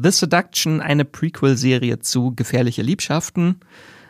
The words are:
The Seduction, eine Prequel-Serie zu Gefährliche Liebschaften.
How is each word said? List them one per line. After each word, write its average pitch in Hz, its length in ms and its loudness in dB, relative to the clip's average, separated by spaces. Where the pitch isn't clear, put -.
The 170 80 4
Seduction, 170 720 0
eine 147 240 0
Prequel-Serie 127 960 0
zu 123 340 0
Gefährliche 120 480 -2
Liebschaften. 170 760 -2